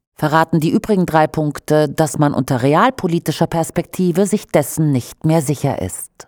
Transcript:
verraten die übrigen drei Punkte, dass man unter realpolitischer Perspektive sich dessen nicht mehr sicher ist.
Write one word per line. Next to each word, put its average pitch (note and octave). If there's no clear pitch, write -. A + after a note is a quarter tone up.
verraten D#3+
die E3
übrigen G3
drei D#3
Punkte, D3+
dass D3
man D3
unter C3
realpolitischer E3+
Perspektive F3
sich G3
dessen D3+
nicht -
mehr D#3+
sicher C3
ist. -